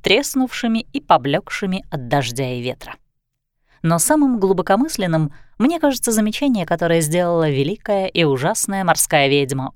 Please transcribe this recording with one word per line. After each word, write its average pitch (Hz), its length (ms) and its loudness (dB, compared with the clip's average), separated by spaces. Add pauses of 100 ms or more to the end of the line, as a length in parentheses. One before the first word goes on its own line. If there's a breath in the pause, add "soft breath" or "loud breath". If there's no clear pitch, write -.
треснувшими 247 880 0
и 285 100 -8
поблекшими 175 880 -2
от 131 160 -6
дождя 127 460 -2
и 123 80 -6
ветра. - 340 -10 (840)
Но 165 160 2
самым 269 420 2
глубокомысленным, 190 960 0 (240 soft breath)
мне 311 220 2
кажется, 269 320 0
замечание, 220 540 0
которое 170 340 0
сделала 165 500 0
великая 190 580 -2
и - 180 0
ужасная 185 580 -2
морская 151 460 2
ведьма 135 460 -2